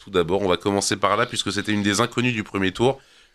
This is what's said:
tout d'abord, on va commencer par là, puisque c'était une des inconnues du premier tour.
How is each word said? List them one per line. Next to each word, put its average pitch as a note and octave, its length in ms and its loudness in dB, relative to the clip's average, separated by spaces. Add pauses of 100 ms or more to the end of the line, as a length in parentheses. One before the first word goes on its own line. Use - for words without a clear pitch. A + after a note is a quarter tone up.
tout G#2+ 80 -20
d'abord, F#2 320 2
on G2 60 0
va F2+ 80 4
commencer G2+ 400 0
par G2 200 2
là, A#2 80 2
puisque G#2 280 -4
c'était G#2 200 -2
une G#2 120 0
des G2+ 160 2
inconnues A#2+ 320 0
du G#2+ 100 -4
premier F#2+ 300 -2
tour. B2+ 280 0 (340)